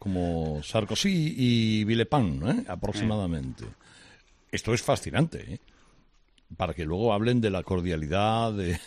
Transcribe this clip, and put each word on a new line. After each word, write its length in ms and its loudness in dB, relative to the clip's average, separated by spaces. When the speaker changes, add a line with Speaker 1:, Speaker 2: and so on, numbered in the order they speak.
Speaker 1:
como 640 0
Sarkozy 720 0
y 480 4
Villepin, 640 2
¿eh? 180 0
Aproximadamente. 1000 -4
Speaker 2:
Sí. 40 -12
Speaker 1:
Esto 240 -2
es 80 -2
fascinante, 720 -2
¿eh? 60 -12
Para 200 -2
que 100 -6
luego 300 2
hablen 260 2
de 80 2
la 140 0
cordialidad, 920 0
de, 340 -2